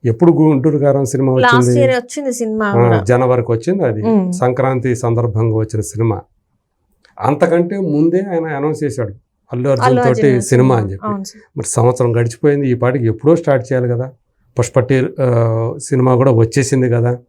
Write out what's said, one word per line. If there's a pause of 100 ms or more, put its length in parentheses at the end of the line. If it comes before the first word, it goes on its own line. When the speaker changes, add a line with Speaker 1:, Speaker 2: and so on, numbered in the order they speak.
Speaker 1:
ఎప్పుడు
గుంటూరు
కారం
సినిమా
Speaker 2:
లాస్ట్
Speaker 1:
వచ్చింది?
Speaker 2:
ఇయర్
వచ్చింది
సినిమా
Speaker 1:
ఆ,
Speaker 2:
కూడా.
Speaker 1:
జనవరికి
వచ్చింది.
అది
Speaker 2:
మ్మ్.
Speaker 1:
సంక్రాంతి
సందర్భంగా
వచ్చిన
సినిమా. (1000)
అంతకంటే
ముందే
ఆయన
అనౌన్స్
చేశాడు, (380)
"అల్లు
అర్జున్
Speaker 2:
అల్లు
Speaker 1:
తోటి
Speaker 2:
అర్జున్
Speaker 1:
సినిమా"
Speaker 2:
సినిమా.
Speaker 1:
అని
చెప్పి.
Speaker 2:
అవును,
సార్.
Speaker 1:
మరి
సంవత్సరం
గడిచిపోయింది,
ఈ
పాటికి
ఎప్పుడో
స్టార్ట్
చేయాలి
కదా. (460)
పుష్ప
టీ-, (100)
ఆ,
సినిమా
కూడా
వచ్చేసింది
కదా. (100)